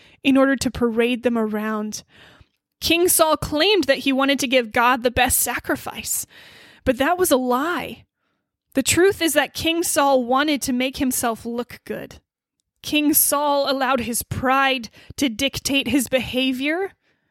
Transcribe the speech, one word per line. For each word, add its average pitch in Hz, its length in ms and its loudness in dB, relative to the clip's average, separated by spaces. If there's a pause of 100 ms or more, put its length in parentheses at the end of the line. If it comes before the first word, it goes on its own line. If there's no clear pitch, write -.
(220)
in 269 140 2
order 269 220 4
to - 120 -2
parade 233 540 0
them 240 140 0
around. 214 640 -4 (760)
King 339 280 2
Saul 311 300 4
claimed 349 480 0
that 269 140 2
he 269 140 0
wanted 269 260 2
to 277 80 -2
give 233 240 0
God 247 300 2
the 247 80 0
best 247 300 0
sacrifice, - 880 -6 (560)
but 247 140 2
that 311 200 0
was 359 140 2
a 269 60 4
lie. 254 680 -2 (680)
The 269 100 0
truth 392 360 2
is 330 140 0
that 277 220 0
King 330 260 -2
Saul 277 420 2
wanted 269 400 0
to - 100 -2
make 254 240 -2
himself 254 460 -2
look 240 420 -8
good. - 340 -12 (640)
King 294 320 2
Saul 285 520 2
allowed 269 340 0
his 220 200 -4
pride 262 680 0 (260)
to 269 120 0
dictate 262 600 -2
his 240 200 0
behavior 262 840 -2 (400)